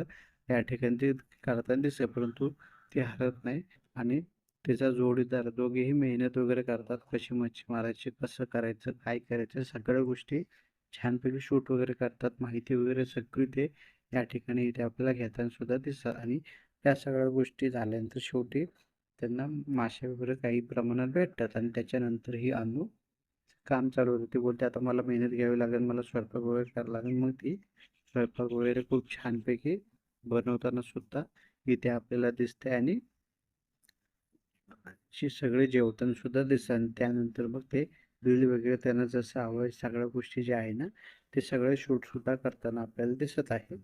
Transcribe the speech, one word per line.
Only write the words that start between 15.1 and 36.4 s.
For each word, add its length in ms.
घेताना 360
सुद्धा 280
दिसतात. 400
आणि 220
त्या 100
सगळ्या 340
गोष्टी 420
झाल्यानंतर 520
शेवटी 420
त्यांना 260
मासे 380
वगैरे 280
काही 260
प्रमाणात 480
भेटतात 460
आणि 140
त्याच्यानंतर 640
ही 160
अनु 360
काम 220
चालू 240
होते. 200
ती 60
बोलते, 260
"आता 160
मला 220
मेहनत 280
घ्यावी 280
लागेल, 200
मला 240
स्वयंपाक 400
वगैरे 280
करावा 220
लागेल." 260
मग 140
ती 240
स्वयंपाक 460
वगैरे 300
खूप 280
छानपैकी 640
बनवताना 560
सुद्धा 420
इथे 220
आपल्याला 420
दिसते 400
आणि 280
अशी 420
सगळे 380
जेवताना 460
सुद्धा 300